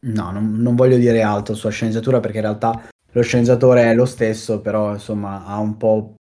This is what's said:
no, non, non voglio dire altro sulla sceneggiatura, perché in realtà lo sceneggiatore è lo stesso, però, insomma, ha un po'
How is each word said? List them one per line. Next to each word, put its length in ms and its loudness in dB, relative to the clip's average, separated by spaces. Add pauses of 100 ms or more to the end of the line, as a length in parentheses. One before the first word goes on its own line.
no, 300 -6
non, 240 -4
non 200 0
voglio 220 4
dire 240 4
altro 340 -2
sulla 160 -4
sceneggiatura, 480 -2
perché 180 -6
in 60 -4
realtà 460 -4 (220)
lo 100 0
sceneggiatore 640 4
è 120 4
lo 100 4
stesso, 560 -4
però, 320 -2
insomma, 520 -8
ha 140 -8
un 180 -4
po' 380 -2 (140)